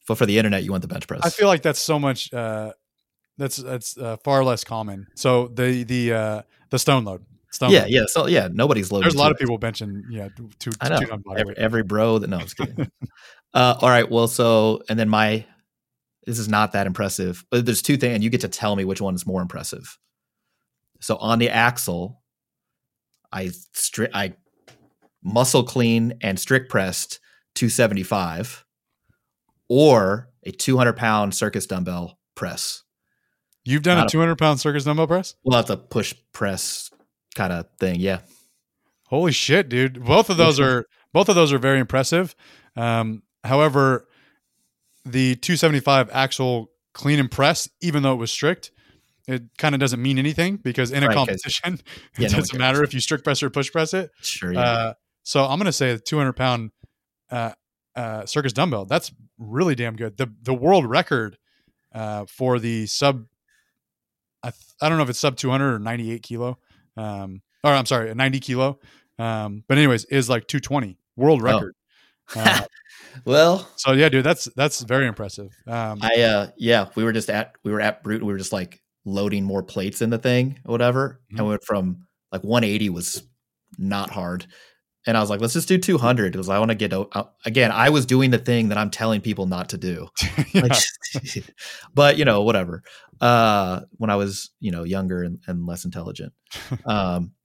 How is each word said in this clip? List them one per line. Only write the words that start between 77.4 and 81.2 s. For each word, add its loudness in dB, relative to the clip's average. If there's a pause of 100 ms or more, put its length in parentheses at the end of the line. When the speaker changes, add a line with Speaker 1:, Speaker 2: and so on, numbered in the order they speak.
Speaker 1:
we -4
were -2
at -2
Brute, -4
we -4
were -6
just, -8
like, -8 (220)
loading -2
more -2
plates -8
in 0
the 0
thing 0
or -6
whatever. 0